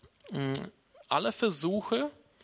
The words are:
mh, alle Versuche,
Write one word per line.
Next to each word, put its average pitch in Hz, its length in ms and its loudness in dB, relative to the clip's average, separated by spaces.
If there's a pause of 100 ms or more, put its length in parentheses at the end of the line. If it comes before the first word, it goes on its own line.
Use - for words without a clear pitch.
(300)
mh, 139 240 0 (560)
alle 175 220 2
Versuche, 214 800 0 (320)